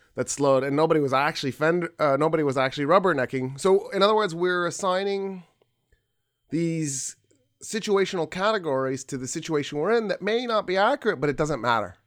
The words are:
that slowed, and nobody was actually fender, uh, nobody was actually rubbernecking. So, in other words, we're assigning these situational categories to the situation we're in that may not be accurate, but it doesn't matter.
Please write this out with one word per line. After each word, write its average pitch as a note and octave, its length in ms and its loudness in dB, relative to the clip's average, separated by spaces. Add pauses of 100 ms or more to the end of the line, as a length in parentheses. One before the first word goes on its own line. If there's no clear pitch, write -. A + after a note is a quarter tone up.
(140)
that B2+ 140 -2
slowed, C3+ 340 4
and C#3 140 0
nobody D#3+ 240 4
was C3+ 140 0
actually C#3+ 380 0
fender, E3+ 460 0
uh, C#3+ 200 2
nobody D#3 240 2
was C#3 160 0
actually C3+ 260 0
rubbernecking. C#3 720 2
So, G3 320 2
in G3 120 0
other G#3+ 120 4
words, G#3 200 0
we're F3+ 320 0
assigning G3 760 -4 (1080)
these D#3+ 680 -4 (480)
situational G3 680 -2
categories D#3 720 -2
to - 120 -10
the B2+ 100 -8
situation D3+ 520 -4
we're F3 140 0
in A3+ 160 0
that F3+ 120 -2
may A3 260 0
not A3 200 0
be F#3 100 -2
accurate, G#3 440 2
but D3 100 2
it C#3 60 -4
doesn't D3 260 -2
matter. A2 340 0 (100)